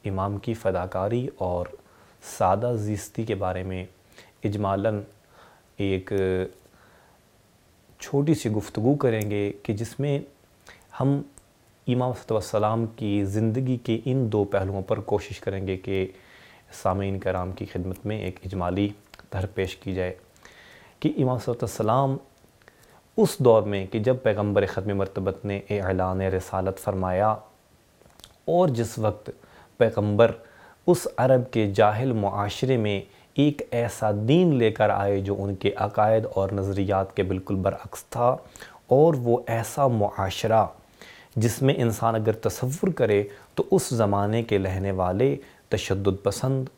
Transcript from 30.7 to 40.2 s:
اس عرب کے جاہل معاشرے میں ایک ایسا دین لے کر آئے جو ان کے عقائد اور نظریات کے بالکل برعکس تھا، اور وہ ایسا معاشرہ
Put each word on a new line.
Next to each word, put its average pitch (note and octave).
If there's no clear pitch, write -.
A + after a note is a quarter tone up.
اس F3
عرب B2+
کے A2
جاہل A2
معاشرے G2+
میں G#2
ایک C#3+
ایسا A2+
دین E3
لے A2+
کر G#2+
آئے G2+
جو G2
ان G2
کے G2+
عقائد G#2+
اور G2
نظریات G2
کے G2+
بالکل F#2+
برعکس -
تھا، A#2+
اور D#3
وہ A#2
ایسا A2+
معاشرہ G2+